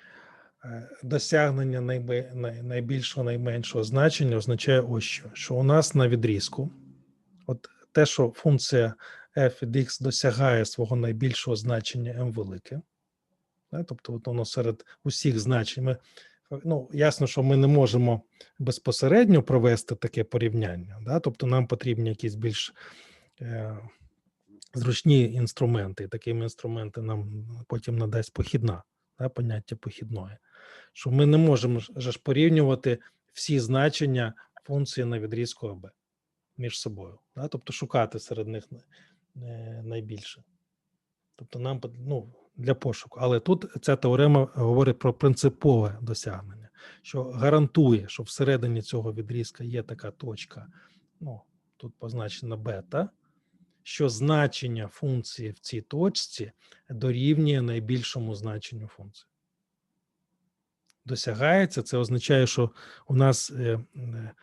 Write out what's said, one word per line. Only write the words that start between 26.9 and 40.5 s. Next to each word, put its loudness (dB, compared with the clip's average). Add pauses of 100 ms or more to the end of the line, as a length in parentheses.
нам -6 (200)
потім -4
надасть -2
похідна, -2 (360)
да, -2
поняття -6
похідної, -10 (560)
що -8
ми 6
не 8
можемо 4
ж, -14
же -4
ж -14
порівнювати 4 (340)
всі -2
значення 0 (300)
функції -4
на -2
відрізку -6
А -10
Б -18 (640)
між -8
собою, -12 (180)
да, -10
тобто -10
шукати -2
серед -10
них, -12 (680)
е, -14
найбільше. -12 (960)